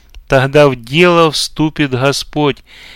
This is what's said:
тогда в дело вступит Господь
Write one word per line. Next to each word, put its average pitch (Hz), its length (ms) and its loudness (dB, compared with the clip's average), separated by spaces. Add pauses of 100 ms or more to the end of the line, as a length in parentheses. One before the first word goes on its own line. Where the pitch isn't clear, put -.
(280)
тогда 139 400 4
в 127 80 -2
дело 160 540 2
вступит 151 600 -4
Господь 139 680 -4 (380)